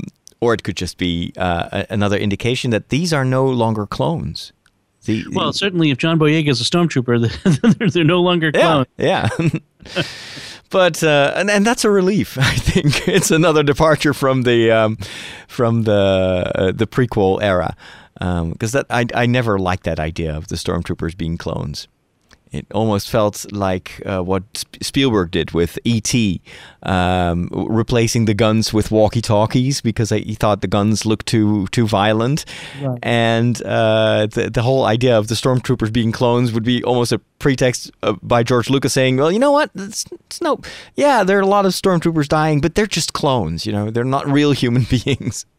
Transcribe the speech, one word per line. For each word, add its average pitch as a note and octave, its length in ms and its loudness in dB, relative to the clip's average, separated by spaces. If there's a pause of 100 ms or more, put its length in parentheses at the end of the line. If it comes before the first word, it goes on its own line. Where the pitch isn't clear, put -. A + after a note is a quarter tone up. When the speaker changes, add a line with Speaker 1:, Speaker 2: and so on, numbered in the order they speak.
(400)
Speaker 1:
or A#2 140 2
it G2+ 80 -4
could G#2 140 -8
just - 220 -8
be, E2+ 380 -2
uh, F2 360 -2
a-, G2+ 180 -4
another G2+ 260 0
indication G#2+ 540 -2
that G#2+ 200 -2
these E3 220 0
are C#3 120 0
no C3 220 0
longer A2+ 400 0
clones. - 680 -6 (520)
The, G#2+ 200 -2
the - 60 -14
Speaker 2:
Well, E3 220 -2
certainly F3 380 0
if B2+ 80 0
John E3 200 2
Boyega D#3 300 4
is A#2+ 120 0
a A#2+ 40 -2
stormtrooper, B2 680 2 (120)
<laughs> F3 200 2
then A3+ 160 6
they're, G#3 120 0
they're E3 140 2
no F3+ 160 4
longer F3 340 2
Speaker 1:
Yeah, - 60 4
Speaker 2:
clones. D#3+ 260 4 (120)
Speaker 1:
yeah. D3 360 0
<laughs> - 680 -4 (680)
But, F#3 320 2
uh, D3 320 4
and, F#3+ 160 0
and G3+ 160 4
that's A#3+ 180 2
a A3 60 4
relief, F#3 480 2
<laughs> - 0 -
I C3 160 0
think. - 540 0
It's F3+ 240 2
another D#3 320 4
departure D3 500 2
from C3 280 0
the, A#2 280 4
um, A2 280 2 (500)
from A#2 340 0
the, F#2+ 720 2
uh, F#2+ 180 0
the G#2 140 -2
prequel G2+ 560 0
era. F#2 320 0 (460)
Um, E2+ 340 -2
'cause A2+ 180 -6
that, C3+ 160 -2
I, A#2+ 260 0
I A#2+ 120 0
never A#2+ 320 2
liked F#2 260 -2
that E2 140 -2
idea D#2+ 380 -4
of D#2 120 -10
the F2 80 -8
stormtroopers F2 600 -6
being E2 220 -4
clones. - 500 -8 (640)
It - 220 -10
almost G#2 340 -2
felt G#2 440 -2
like, F#2+ 520 -6
uh, F#2+ 200 -4
what F#2 180 -2 (160)
Sp-, - 240 -14
Spielberg A2 480 0
did E2 220 -2
with E2 320 0
E A#2 160 0
T, G#2+ 400 0 (420)
um, F2+ 640 0
w-, - 220 -4
replacing A#2 540 2
the G#2+ 100 2
guns A2 400 2
with G#2+ 160 0
walkie-talkies A2 920 2
because A2 300 -2
he G#2+ 240 -4
thought G#2 260 0
the - 60 -4
guns G#2 400 0
looked G#2+ 220 0
too, G#2 400 2
too A#2 180 0
violent. A2 580 2 (380)
Speaker 2:
Right. C3 220 -6
Speaker 1:
And, A#2 580 0
uh, A2 720 2
the, A2+ 180 -2
the A2+ 120 0
whole C3 220 2
idea A#2 320 2
of G#2+ 120 2
the A2+ 80 -2
stormtroopers B2 560 0
being A2+ 180 0
clones A#2+ 420 2
would A2+ 120 -2
be B2 180 0
almost A#2+ 300 0
a A2+ 80 0 (180)
pretext, B2+ 540 0 (100)
uh, G#2+ 180 0
by A#2 220 2
George A#2 260 0
Lucas C3 240 0
saying, C3 260 2
"Well, D3+ 120 2
you G3 80 0
know C#4+ 140 4
what? C#4+ 240 0
It's, G3 340 -10
it's - 320 -16
no, D4 160 -2 (380)
yeah, C4+ 260 4
there F#3+ 160 4
are G3 40 4
a G3 40 2
lot G3 200 4
of F#3 60 2
stormtroopers E3 540 0
dying, D#3 340 2
but E3 140 0
they're G#3+ 140 2
just - 240 -4
clones, G#2 520 -2
you G#2+ 80 -4
know? G#2 200 -2
They're A#2 120 0
not C3+ 240 -2
real D3 220 4
human B2+ 320 2
<laughs> G#2+ 80 -4
beings." B2 560 -2 (120)